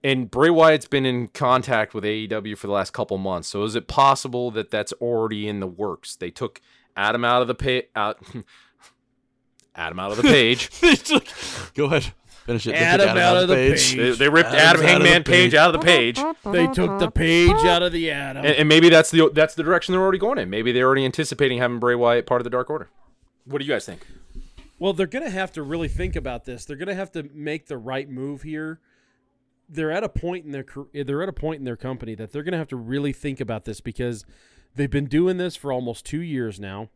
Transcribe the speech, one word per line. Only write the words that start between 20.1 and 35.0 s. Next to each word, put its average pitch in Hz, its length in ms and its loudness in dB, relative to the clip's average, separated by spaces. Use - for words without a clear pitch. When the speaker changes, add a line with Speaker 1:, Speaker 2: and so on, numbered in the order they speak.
Speaker 1:
going 220 200 -2
in. 95 100 -6
Maybe 110 240 -2
they're 123 140 2
already 135 180 2
anticipating 131 540 -2
having 120 200 -2
Bray 123 160 0
Wyatt 120 320 2
part 123 140 0
of 117 40 -8
the 120 60 -8
Dark 127 200 -4
Order. 151 180 -10
What 139 140 -8
do 139 60 -6
you 143 80 -4
guys 107 120 -4
think? 90 220 -16
Speaker 3:
Well, 190 140 -2
they're 180 140 -2
gonna 254 240 -8
have 185 220 -8
to 160 100 -12
really 156 260 -6
think - 280 -4
about 127 280 -10
this. 123 200 -14
They're 143 120 -14
gonna 185 180 -8
have 190 180 -10
to 151 220 -10
make 151 320 -10
the 143 120 -10
right 131 300 -8
move 139 340 -10
here. 156 380 -10
They're 156 220 -4
at 185 140 -4
a 202 40 -6
point 175 380 -6
in 147 60 -12
their 135 100 -10
car-, 139 320 -16
they're 143 280 -4
at 143 60 -4
a 143 40 -10
point 151 260 -6
in 139 60 -12
their 120 120 -8
company 120 380 -10
that 107 180 -14
they're 147 120 -10
gonna 175 140 -4
have 156 100 -8
to 135 80 -10
really 135 360 -4
think 139 280 -10
about 110 240 -8
this 107 160 -12
because 120 440 -8
they've 139 140 -2
been 143 160 -2